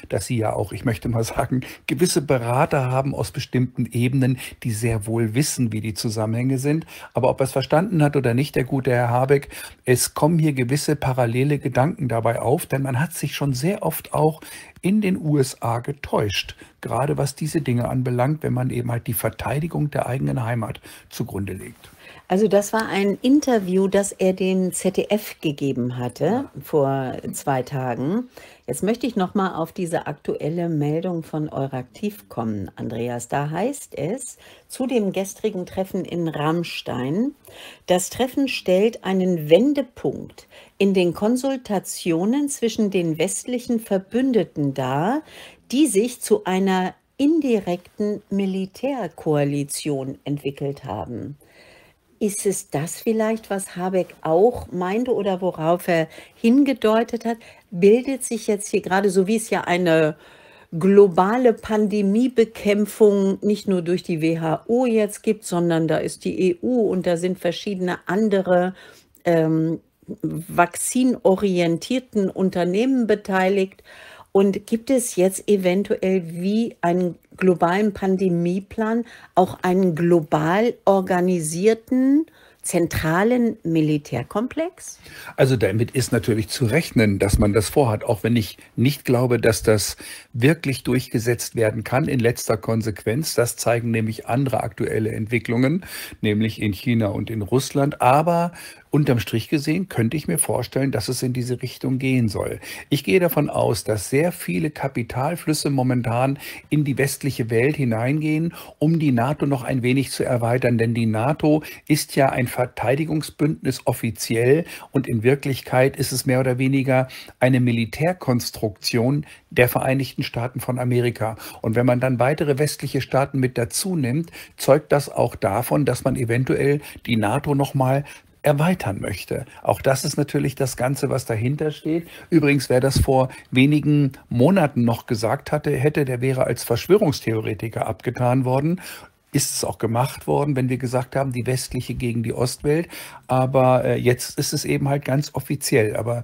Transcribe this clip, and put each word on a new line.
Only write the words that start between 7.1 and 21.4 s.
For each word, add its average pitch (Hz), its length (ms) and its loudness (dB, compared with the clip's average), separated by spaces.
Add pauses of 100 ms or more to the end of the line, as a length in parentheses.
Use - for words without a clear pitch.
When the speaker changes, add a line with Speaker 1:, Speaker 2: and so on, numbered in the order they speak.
Speaker 1:
Aber 131 160 2
ob - 100 -2
er 135 40 4
es 131 80 -4
verstanden 156 500 2
hat 143 140 2
oder 123 180 2
nicht, 135 220 0
der 135 80 2
gute 131 260 -2
Herr 120 200 2
Habeck, 131 400 2 (360)
es - 300 2
kommen 160 240 2
hier 156 140 4
gewisse 131 420 0
parallele 131 640 0
Gedanken 139 480 0
dabei 117 320 0
auf, 135 260 0
denn 135 160 -2
man 127 180 -2
hat 170 140 -2
sich - 220 -6
schon 139 180 -2
sehr 151 300 -2
oft - 280 -6
auch 151 300 0 (400)
in 208 200 2
den 190 160 0
U 151 200 0
S - 240 0
A 117 180 -2
getäuscht, - 760 -4 (260)
gerade 131 360 -2
was 139 180 -2
diese 156 260 -2
Dinge 120 280 0
anbelangt, 127 520 0
wenn 127 120 -2
man 127 180 0
eben 120 200 -4
halt 117 140 -4
die 120 80 -4
Verteidigung 147 800 -4
der - 160 -2
eigenen 135 360 -2
Heimat 113 380 -4 (280)
zugrunde 98 440 -6